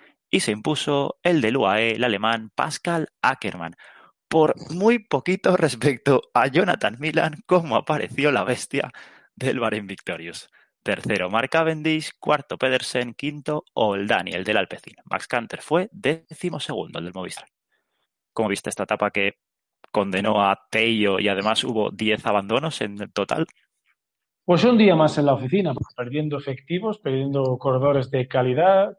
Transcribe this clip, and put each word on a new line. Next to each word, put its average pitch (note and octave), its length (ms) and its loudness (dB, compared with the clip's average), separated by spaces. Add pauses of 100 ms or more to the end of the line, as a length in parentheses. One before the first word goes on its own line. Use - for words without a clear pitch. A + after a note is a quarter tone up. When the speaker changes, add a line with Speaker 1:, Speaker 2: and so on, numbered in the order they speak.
(300)
Speaker 1:
y F#3+ 100 2
se A2+ 120 -2
impuso C#3 720 -2
el E3+ 180 4
del A2+ 160 2
U A#2+ 100 2
A G#2 140 4
E, A2+ 120 2
el A2 120 -2
alemán A2 500 -2
Pascal D#3+ 540 -2 (140)
Ackermann, F2+ 540 -4 (520)
por D#3+ 260 4 (180)
muy G#3+ 260 2
poquito F#3 580 0
respecto C3 640 2 (100)
a B2 140 4
Jonathan C3+ 520 0
Milan, D#3 360 -2 (120)
como E3+ 300 2
apareció C#3 560 0
la G2+ 120 0
bestia B2 460 -4 (460)
del C3 240 -2
Bahrein G#2+ 260 -2
Victorious. E2+ 600 -12 (340)
Tercero, G2 480 -2
Mark A#2 200 -2
Cavendish, D#3+ 680 -2
cuarto, - 400 -2
Pedersen, B2+ 560 -2
quinto, D3 500 -6 (100)
Oldani, G2+ 580 0
el F2+ 120 -4
del G#2+ 140 0
Alpecin. - 460 -6
Max - 220 -6
Canter A#2 360 -6
fue F3 300 0
décimo - 680 -6
segundo, E2 380 -8
el E2 80 -8
del F2+ 80 -12
Movistar. F#2 340 -10 (840)
¿Cómo A2 160 -2
viste G2 200 -4
esta G2+ 140 -6
etapa G#2 300 0
que G2 260 -2 (540)
condenó G2+ 500 2
a G2 160 2 (120)
Tello G#2+ 500 2
y G2+ 80 0
además G2+ 340 0
hubo A2 300 -2
diez G#2+ 340 -2
abandonos A2+ 540 0
en G2+ 200 -6
el G2+ 120 -10
total? B2+ 340 -2 (960)
Speaker 2:
Pues F3 200 4
un A#3+ 120 6
día G3+ 200 8
más D#3 220 4
en D3 80 2
la C#3 80 4
oficina, C#3+ 380 0 (240)
perdiendo D3 400 -4
efectivos, F3 640 -6
perdiendo C3+ 580 -2
corredores C3 540 2
de C3 160 0
calidad. F3 720 2